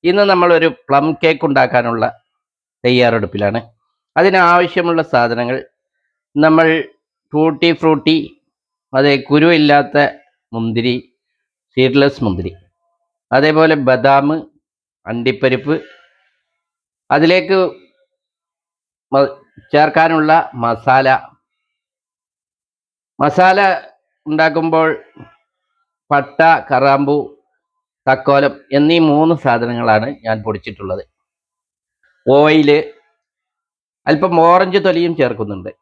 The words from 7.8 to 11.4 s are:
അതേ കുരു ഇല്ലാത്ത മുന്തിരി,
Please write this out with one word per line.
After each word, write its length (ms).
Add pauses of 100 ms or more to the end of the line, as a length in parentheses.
അതേ 300
കുരു 300
ഇല്ലാത്ത 440 (560)
മുന്തിരി, 420 (840)